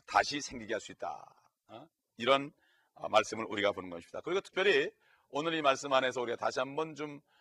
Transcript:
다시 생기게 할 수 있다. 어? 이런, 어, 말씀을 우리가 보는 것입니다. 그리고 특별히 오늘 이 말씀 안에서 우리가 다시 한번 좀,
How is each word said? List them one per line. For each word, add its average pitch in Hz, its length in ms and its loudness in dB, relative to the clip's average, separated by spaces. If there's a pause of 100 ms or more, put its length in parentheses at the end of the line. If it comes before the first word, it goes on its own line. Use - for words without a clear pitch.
다시 135 340 2
생기게 113 320 -8
할 101 80 -2
수 - 100 -16
있다. 85 340 -10 (420)
어? 120 200 -18 (300)
이런, 135 340 2 (440)
어, - 120 -8
말씀을 107 400 2
우리가 101 240 2
보는 92 180 -6
것입니다. 85 320 -12
그리고 180 200 -4
특별히 180 480 2 (400)
오늘 160 240 -2
이 160 80 0
말씀 139 320 2
안에서 131 280 4
우리가 117 140 -2
다시 113 240 -2
한번 147 360 -4
좀, 143 260 -10 (200)